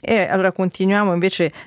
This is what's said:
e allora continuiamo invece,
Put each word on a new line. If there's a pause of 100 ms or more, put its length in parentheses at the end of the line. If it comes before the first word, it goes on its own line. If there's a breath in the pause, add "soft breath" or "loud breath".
e
allora
continuiamo
invece, (160 loud breath)